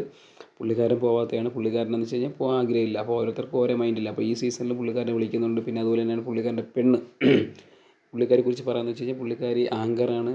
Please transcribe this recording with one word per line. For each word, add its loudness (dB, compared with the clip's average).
പുള്ളിക്കാരൻ 2
പോവാത്തതാണ്. 2
പുള്ളിക്കാരൻ -2
എന്ന് -2
വെച്ച് -4
കഴിഞ്ഞാൽ -2
പോകാൻ 0
ആഗ്രഹമില്ല. 2
അപ്പോൾ -2
ഓരോരുത്തർക്കും -2
ഓരോ 2
മൈൻഡില്ല. 0
അപ്പോൾ -2
ഈ 2
സീസണിൽ -2
പുള്ളിക്കാരനെ -2
വിളിക്കുന്നുണ്ട്. 0
പിന്നെ -4
അതുപോലെ 2
തന്നെയാണ് -2
പുള്ളിക്കാരൻ്റെ -2
പെണ്ണ്. 4
<clears throat> 4
പുള്ളിക്കാരെ 2
കുറിച്ച് -2
പറയാമെന്ന് -2
വെച്ച് -10
കഴിഞ്ഞാൽ -6
പുള്ളിക്കാരി -2
ആങ്കറാണ്. 0